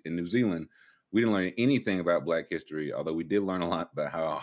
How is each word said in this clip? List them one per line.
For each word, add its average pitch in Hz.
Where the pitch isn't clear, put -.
in 82
New 87
Zealand, 90
we 107
didn't 113
learn 92
anything 117
about 82
Black 82
history, 78
although 78
we 82
did 101
learn 92
a 85
lot 85
about 73
how 80